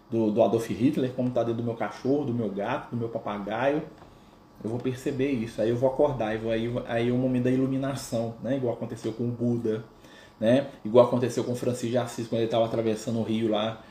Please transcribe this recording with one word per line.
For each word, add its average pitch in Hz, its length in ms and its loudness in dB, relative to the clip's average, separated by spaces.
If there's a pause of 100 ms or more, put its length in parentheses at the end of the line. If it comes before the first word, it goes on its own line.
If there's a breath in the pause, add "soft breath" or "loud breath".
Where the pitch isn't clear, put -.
do, 110 220 2
do 110 120 6
Adolf 113 260 2
Hitler, 127 440 2
como 123 160 -2
tá 120 140 0
dentro 113 140 0
do 117 60 -4
meu 113 120 -2
cachorro, 135 500 -2
do 120 80 -2
meu 117 160 -2
gato, 101 420 -4
do 123 60 -4
meu 117 120 -2
papagaio. 113 720 -2 (800 loud breath)
Eu 107 60 -4
vou 120 100 -4
perceber 131 520 -2
isso, 113 300 -2
aí 110 80 4
eu 120 80 2
vou 131 120 4
acordar, 123 460 2
e - 20 -4
vou, 113 140 -4
aí, 113 180 0 (180)
aí 117 220 0
é - 40 2
o 123 40 2
momento 127 260 2
da 127 80 2
iluminação, 131 920 -2
né? 120 160 -2
Igual 120 160 -2
aconteceu 117 400 -6
com 123 100 -4
o 120 80 0
Buda, 117 540 -2 (540 loud breath)
né? 123 280 4 (160)
Igual 120 220 8
aconteceu 120 380 0
com 120 120 -2
Francisco 120 360 -2
de 123 60 0
Assis, 117 300 -4
quando 113 140 0
ele 110 80 0
tava 113 160 4
atravessando 113 540 0
o 110 40 0
rio 110 260 0
lá, 107 420 0